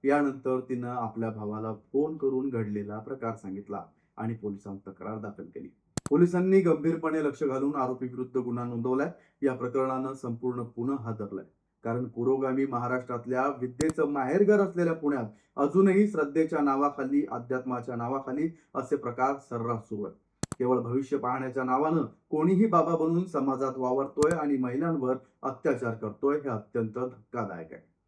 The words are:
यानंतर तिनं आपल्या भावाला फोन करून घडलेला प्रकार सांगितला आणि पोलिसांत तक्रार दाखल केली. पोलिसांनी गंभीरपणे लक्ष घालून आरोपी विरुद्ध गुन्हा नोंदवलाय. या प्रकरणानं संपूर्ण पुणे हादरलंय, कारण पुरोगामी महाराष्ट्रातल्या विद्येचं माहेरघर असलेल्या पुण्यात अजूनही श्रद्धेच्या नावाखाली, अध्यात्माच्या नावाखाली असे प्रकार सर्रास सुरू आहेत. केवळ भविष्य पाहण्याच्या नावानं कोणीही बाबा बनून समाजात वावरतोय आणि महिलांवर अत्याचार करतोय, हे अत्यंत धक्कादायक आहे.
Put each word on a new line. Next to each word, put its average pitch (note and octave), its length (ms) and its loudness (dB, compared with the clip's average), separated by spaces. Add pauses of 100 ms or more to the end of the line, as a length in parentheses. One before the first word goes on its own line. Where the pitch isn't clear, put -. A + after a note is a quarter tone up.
यानंतर C3+ 560 2
तिनं B2 280 -6
आपल्या A2+ 420 -4
भावाला G#2+ 420 -6 (200)
फोन D#3 240 0
करून C3+ 320 0
घडलेला G#2 500 -4
प्रकार A2+ 380 -6
सांगितला G2 460 -10 (340)
आणि A2+ 180 -4
पोलिसांत G2+ 440 -8
तक्रार G2+ 400 -10
दाखल G#2 260 -10
केली. - 240 -14 (420)
पोलिसांनी F3+ 500 6
गंभीरपणे D#3+ 640 2
लक्ष C#3 180 -2
घालून C#3 320 0
आरोपी B2+ 320 -2
विरुद्ध B2+ 320 -4
गुन्हा A#2+ 260 -2
नोंदवलाय. B2+ 460 0 (320)
या C3 120 2
प्रकरणानं C3 580 -2
संपूर्ण A#2+ 500 -4
पुणे A#2+ 400 -4
हादरलंय, G#2+ 420 -6 (400)
कारण A#2 200 -2
पुरोगामी C3 600 2
महाराष्ट्रातल्या B2+ 840 -2 (120)
विद्येचं C#3+ 480 0
माहेरघर E3 520 4
असलेल्या F3 320 2
पुण्यात C#3+ 320 0 (320)
अजूनही F#3+ 520 6
श्रद्धेच्या D#3+ 520 2
नावाखाली, C#3+ 680 2
अध्यात्माच्या B2 680 -4
नावाखाली C3+ 540 -2 (240)
असे C3+ 220 0
प्रकार B2+ 380 0
सर्रास A#2 540 -4
सुरू G#2 160 -6
आहेत. - 120 -10 (420)
केवळ B2+ 200 2
भविष्य C3 380 -2
पाहण्याच्या C3 480 -2
नावानं D3 380 2 (280)
कोणीही F3+ 360 4
बाबा E3+ 300 4
बनून E3 280 2
समाजात C3+ 520 0
वावरतोय C#3 560 2
आणि D3 240 0
महिलांवर B2+ 600 0 (260)
अत्याचार B2+ 520 -2
करतोय, A2 420 0
हे C#3 120 -4
अत्यंत A2 460 -4
धक्कादायक A2+ 800 -6
आहे. - 220 -20 (140)